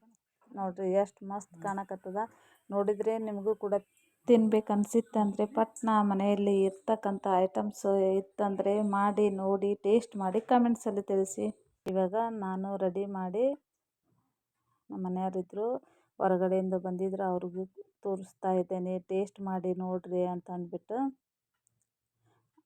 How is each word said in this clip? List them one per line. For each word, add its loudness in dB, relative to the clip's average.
ನೋಡಿರಿ -4
ಎಷ್ಟು 0
ಮಸ್ತ್ -10
ಕಾಣಕತ್ತದ. -6
ನೋಡಿದ್ರೆ 0
ನಿಮಗೂ -2
ಕೂಡ -4
ತಿನ್ಬೇಕು 6
ಅನ್ಸಿತ್ತಂದ್ರೆ 2
ಪಟ್ನ -2
ಮನೆಯಲ್ಲಿ 2
ಇರ್ತಕ್ಕಂಥ 0
ಐಟಮ್ಸ್ 0
ಇತ್ತಂದ್ರೆ 0
ಮಾಡಿ 2
ನೋಡಿ, 0
ಟೇಸ್ಟ್ 2
ಮಾಡಿ 0
ಕಾಮೆಂಟ್ಸಲ್ಲಿ 2
ತಿಳಿಸಿ. -2
ಇವಾಗ 0
ನಾನು -4
ರೆಡಿ -2
ಮಾಡಿ -2
ನಮ್ಮ -8
ಮನೆಯವರಿದ್ರು -4
ಹೊರಗಡೆಯಿಂದ 2
ಬಂದಿದ್ರು -4
ಅವ್ರಿಗೂ -4
ತೋರಿಸ್ತಾ -4
ಇದ್ದೇನೆ, -2
"ಟೇಸ್ಟ್ -4
ಮಾಡಿ -2
ನೋಡ್ರಿ" -2
ಅಂತ -6
ಅಂದ್ಬಿಟ್ಟು. -8